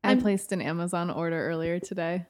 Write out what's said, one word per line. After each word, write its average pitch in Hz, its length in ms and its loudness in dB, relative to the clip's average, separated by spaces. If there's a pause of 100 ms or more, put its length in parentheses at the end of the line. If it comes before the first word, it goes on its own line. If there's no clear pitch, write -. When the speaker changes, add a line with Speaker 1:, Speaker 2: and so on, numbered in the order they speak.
Speaker 1:
I 214 80 4
Speaker 2:
I'm 262 100 6
Speaker 1:
placed 202 320 2
an 185 100 -2
Amazon 175 480 -2
order 165 380 -2
earlier 165 300 -2
today. 175 520 -4